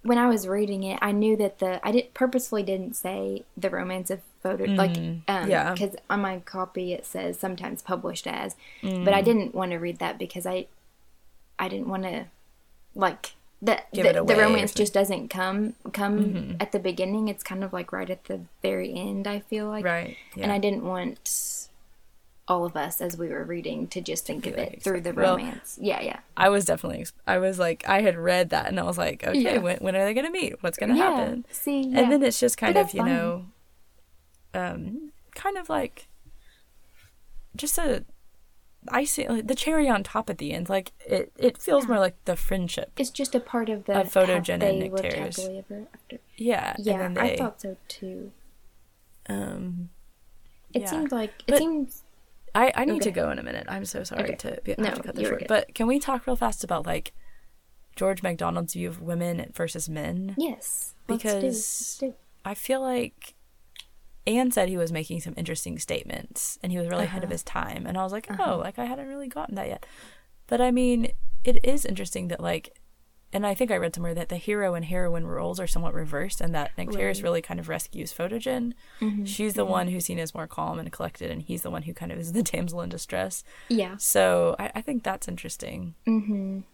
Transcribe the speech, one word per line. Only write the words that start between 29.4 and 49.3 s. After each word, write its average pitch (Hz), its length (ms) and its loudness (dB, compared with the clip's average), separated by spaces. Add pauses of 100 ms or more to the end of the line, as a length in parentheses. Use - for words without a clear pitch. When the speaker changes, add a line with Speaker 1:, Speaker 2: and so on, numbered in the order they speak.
Speaker 1:
Yeah. 240 180 4
Speaker 2:
when, 175 200 0
when 185 180 0
are 196 80 4
they 208 100 2
gonna 285 160 0
meet? 359 320 -4
What's 175 160 -2
gonna 214 160 4
Speaker 1:
Yeah. 359 220 6
Speaker 2:
happen?" 240 340 -2
Speaker 1:
See, 285 320 -2
Speaker 2:
And 262 120 -2
Speaker 1:
yeah. 247 160 8
Speaker 2:
then 285 120 6
it's 240 160 2
just 240 200 2
kind 214 160 2
Speaker 1:
But 403 60 8
Speaker 2:
of, - 60 4
Speaker 1:
that's - 80 -10
Speaker 2:
you - 60 0
Speaker 1:
fine. 175 100 2
Speaker 2:
know, 170 360 -2 (1080)
um, 185 580 -6 (220)
kind 392 220 -4
of 359 140 -8
like - 380 -4 (1500)
just 294 220 -2
a 311 260 2 (840)
icing, - 400 0
like, 220 200 0
the 262 80 2
cherry 302 320 4
on 202 160 4
top - 260 -4
at 180 80 -4
the 147 140 -6
end. 170 160 -4
Like, 190 240 -2 (120)
it, - 320 0
it 247 220 4
feels 285 260 4
Speaker 1:
Yeah. 226 40 -4
Speaker 2:
more 233 100 4
like 185 160 4 (120)
the 175 100 0
friendship - 600 0
Speaker 1:
It's 262 140 -2
just 269 240 -4
a 240 60 6
part 233 280 -2
of 208 180 -4
the 196 160 2
Speaker 2:
of 190 100 -2
Photogen 175 500 4
and - 0 -
Speaker 1:
happily 190 280 2
lived 190 180 -2
Speaker 2:
Nycteris. 175 280 -4
Speaker 1:
happily 190 220 -6
ever 208 340 -12
after. - 260 -20 (180)
Speaker 2:
Yeah, 226 400 0
and 208 100 -4
Speaker 1:
Yeah, 196 120 4
Speaker 2:
then 180 200 -2
Speaker 1:
I 233 120 4
Speaker 2:
they, - 60 0
Speaker 1:
thought 233 240 -4
so 190 160 -10 (120)
too. 185 420 -12 (960)
Speaker 2:
um, 190 600 -6 (840)